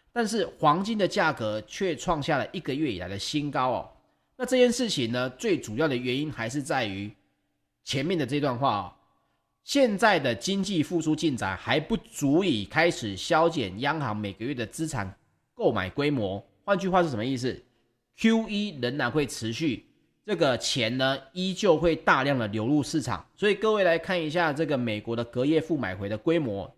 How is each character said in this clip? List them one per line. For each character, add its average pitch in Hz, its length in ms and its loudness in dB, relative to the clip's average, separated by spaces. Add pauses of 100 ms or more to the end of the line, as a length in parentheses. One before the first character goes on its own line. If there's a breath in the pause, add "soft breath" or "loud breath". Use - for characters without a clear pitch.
(120)
但 233 140 0
是 208 180 0 (140)
黄 156 240 4
金 214 160 -2
的 190 80 4
价 170 260 2
格 107 300 -4
却 180 320 -4
创 156 260 -2
下 143 180 0
了 113 140 -2
一 196 60 -6
个 147 160 -4
月 143 180 0
以 90 60 -6
来 87 80 -8
的 98 100 -6
新 147 360 -4
高 127 180 0
哦。 107 180 -4 (480)
那 254 100 -6
这 254 100 2
件 247 160 8
事 240 160 0
情 120 240 -2
呢， 123 180 0
最 185 280 -2
主 107 180 -8
要 151 100 2
的 143 80 0
原 123 220 -2
因 147 160 -4
还 113 160 -6
是 139 140 -4
在 131 240 -2
于 101 260 -8 (720)
前 135 220 -4
面 185 100 0
的 151 80 0
这 139 160 -2
段 135 160 0
话 123 220 0
哦， 92 140 -8 (720)
现 247 340 4
在 202 200 6
的 135 160 2
经 196 280 -2
济 180 200 0
复 175 160 -2
苏 156 160 2
进 151 220 0
展 98 200 -2
还 123 220 0
不 156 160 -2
足 147 480 0
以 127 220 0
开 165 260 2
始 113 240 -6
削 165 360 2
减 104 300 -4
央 143 200 -2
行 110 160 -4
每 104 160 -6
个 107 120 -10
月 139 100 -4
的 120 100 -4
资 160 240 -6
产 101 260 -6 (380)
购 208 180 2
买 95 200 -2
规 143 200 0
模。 104 320 -2 (220)
换 202 140 2
句 185 100 -2
话 180 140 4
是 165 80 2
什 123 60 -4
么 104 60 -2
意 131 140 -2
思 120 260 -4 (540)
？Q 226 320 2
E 208 320 -4
仍 123 160 -2
然 127 140 0
会 147 160 0
持 - 260 -6
续， 123 320 -2 (400)
这 208 100 -2
个 151 220 2
钱 117 400 -2
呢， 135 220 0 (160)
依 185 180 -2
旧 180 240 4
会 165 180 2
大 156 280 2
量 139 160 2
的 110 100 -2
流 107 180 -2
入 147 160 4
市 151 200 -2
场。 98 200 -6 (140)
所 208 140 2
以 196 40 2
各 214 200 0
位 202 100 2
来 170 140 4
看 185 200 -2
一 156 120 -2
下 165 240 2
这 156 100 0
个 151 140 0
美 110 240 -2
国 117 120 -4
的 117 80 -2
隔 123 220 -2
夜 156 160 4
负 - 160 -2
买 101 180 -2
回 101 140 -6
的 107 80 -2
规 165 220 2
模 101 400 -4